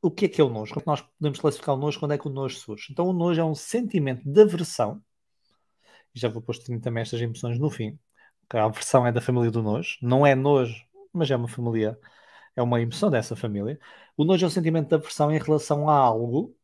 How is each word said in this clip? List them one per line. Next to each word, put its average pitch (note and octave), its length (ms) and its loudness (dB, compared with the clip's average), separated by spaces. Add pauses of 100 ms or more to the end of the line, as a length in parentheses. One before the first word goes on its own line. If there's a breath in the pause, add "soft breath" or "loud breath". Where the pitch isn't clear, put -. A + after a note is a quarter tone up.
O F3 100 2
que F3+ 160 -2
é - 20 2
que - 120 0
é D3+ 40 8
o C3+ 40 2
nojo? G#2+ 240 -6
Como - 80 -8
é - 20 -16
que - 60 -6
nós D3 140 0
podemos - 380 -6
classificar C#3+ 340 0
o C3 40 -4
nojo? C#3+ 200 -4
Quando D3 140 -4
é D3 60 -2
que - 80 -10
o D3 40 -6
nojo C3+ 260 -6
surge? - 340 -14
Então, E3+ 180 -2
o F#3+ 40 0
nojo E3+ 280 0
é E3 40 2
um D#3 100 0
sentimento D3+ 720 -4
de D3 180 6
aversão. E3+ 600 2 (1120 soft breath)
E A#2+ 60 -12
já A#2+ 80 0
vou A2+ 140 -6
pôr A#2 140 -8 (260)
também A2+ 200 -4
estas A#2 180 -6
emoções A#2 380 -4
no D3 120 0
fim. A2+ 280 -8 (520 soft breath)
A A2+ 140 2
aversão B2 420 2
é A#2+ 60 2
da A#2+ 80 0
família A#2+ 300 0
do A2+ 120 -2
nojo. G#2+ 400 -4
Não C3 240 4
é C#3 80 8
nojo, C3 500 2 (280)
mas D#3+ 180 -2
é C3+ 60 2
uma A#2+ 120 -4
família, A2+ 500 -2 (580 soft breath)
é B2 60 0
uma A#2+ 180 2
emoção A#2 300 0
dessa A2+ 260 -2
família. G#2+ 420 -6 (380 loud breath)
O D3 80 2
nojo F3+ 200 4
é F3 40 2
um - 20 0
sentimento D#3+ 380 0
de E3 60 4
aversão D3+ 380 0
em D#3 60 2
relação D3 500 0
a D3+ 80 6
algo A#2+ 680 2